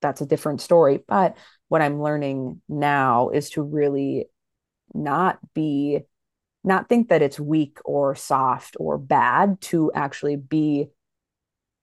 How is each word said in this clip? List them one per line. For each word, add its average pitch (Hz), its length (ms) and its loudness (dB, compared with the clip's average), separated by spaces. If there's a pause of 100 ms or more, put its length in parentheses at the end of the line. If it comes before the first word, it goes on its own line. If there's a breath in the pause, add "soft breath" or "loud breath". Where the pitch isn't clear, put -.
that's 143 200 -4
a 143 40 -6
different 151 340 -2
story. 156 480 4
But 190 300 0 (300 soft breath)
what 156 160 2
I'm 147 180 -2
learning 139 640 -4
now 139 640 2
is 143 220 -2
to 156 100 -4
really 143 640 -2 (640)
not 151 460 -2 (160)
be, 147 460 -2 (640)
not 190 260 0
think 233 200 2
that 160 120 4
it's 139 180 0
weak 147 460 -2
or 143 300 0
soft 131 640 -2
or 156 180 -2
bad 143 640 2
to 160 320 0
actually 147 420 -4
be 147 520 -2 (960)